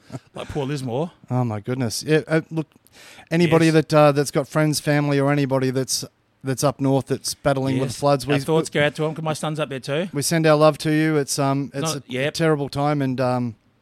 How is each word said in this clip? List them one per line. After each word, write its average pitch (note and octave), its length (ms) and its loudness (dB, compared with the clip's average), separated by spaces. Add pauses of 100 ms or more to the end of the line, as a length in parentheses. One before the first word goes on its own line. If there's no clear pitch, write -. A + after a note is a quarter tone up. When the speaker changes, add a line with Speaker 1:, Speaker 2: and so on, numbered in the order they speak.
Speaker 1:
<laughs> - 240 -16
like B2 140 -10
poor C#3+ 180 -6
Lismore. C3+ 460 -6 (180)
Speaker 2:
Oh, B2 140 0
my G#2+ 160 -4
goodness. B2 480 -4
Yeah, D#3 180 2
uh, D#3+ 140 0 (100)
look, D#3+ 180 -6 (600)
anybody E3 360 4
Speaker 1:
Yes. D#3+ 80 4
Speaker 2:
that, D#3 200 2
uh, D3+ 200 8
that's C#3+ 180 0
got C#3+ 160 -2
friends, D3+ 320 0
family, C#3+ 400 0
or C#3 100 2
anybody C3+ 400 0
that's, C3 360 -2 (400)
that's C3 180 -2
up C3+ 160 0
north C3+ 280 2
that's - 260 -4
battling C3+ 460 0
with C3+ 100 -2
Speaker 1:
Yes. - 100 -10
Speaker 2:
floods, C#3+ 260 2
we, C#3+ 100 0
Speaker 1:
Our C#3 40 0
thoughts D#3 340 0
Speaker 2:
we, D#3 60 0
Speaker 1:
go D3 60 4
out D3 100 -2
to D#3+ 80 -4
him, D#3 100 -2
'cause D#3+ 120 -8
my D#3 80 -2
son's D3+ 260 -6
up D3+ 80 -4
there C3 140 -10
too. D3+ 320 -4
Speaker 2:
we C#3+ 80 -2
send D#3+ 260 2
our D3+ 80 6
love D3+ 220 6
to D#3 160 -2
you. D#3 240 2
It's, C#3 200 -2
um, C#3 360 0
it's D3+ 220 -4
Speaker 1:
Not - 20 -8
Speaker 2:
a B2+ 100 -12
Speaker 1:
yep. B2+ 260 -4
Speaker 2:
terrible D3+ 360 0
time, C#3+ 320 -2
and, C3 180 -2
um, B2 360 -2 (260)